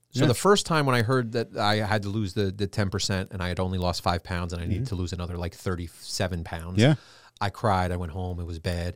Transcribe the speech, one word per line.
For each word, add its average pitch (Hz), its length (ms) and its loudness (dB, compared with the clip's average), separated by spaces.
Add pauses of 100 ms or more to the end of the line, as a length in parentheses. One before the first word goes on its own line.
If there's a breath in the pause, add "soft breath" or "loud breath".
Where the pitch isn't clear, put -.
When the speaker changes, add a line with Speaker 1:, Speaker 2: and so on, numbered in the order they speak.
(120)
Speaker 1:
So 123 100 0
Speaker 2:
Yeah. 151 60 6
Speaker 1:
the 120 80 6
first 196 300 4
time 151 200 2
when 131 100 4
I 120 60 4
heard 120 320 2
that 117 240 -4
I 107 200 4
had 107 260 0
to 101 40 -6
lose 101 260 -2
the, 101 160 0
the 98 160 -4
ten 98 240 0
percent 95 440 -2
and 92 100 -6
I 90 60 -2
had 90 100 -2
only 92 180 0
lost 90 260 0
five 87 200 0
pounds 90 300 -4
and 90 80 -6
I 85 60 -6
needed 95 160 -2
Speaker 2:
Mm-hmm. 127 120 -4
Speaker 1:
to 90 60 -2
lose - 100 -4
another, 90 260 -6
like, 87 160 -6
thirty-seven 87 920 -4
pounds, 87 340 -4
Speaker 2:
Yeah. 143 160 8 (460 soft breath)
Speaker 1:
I 101 80 0
cried. 92 420 0
I 90 60 -2
went 87 160 -6
home. 90 260 -6
It 87 60 -8
was 82 140 -8
bad. 87 360 -4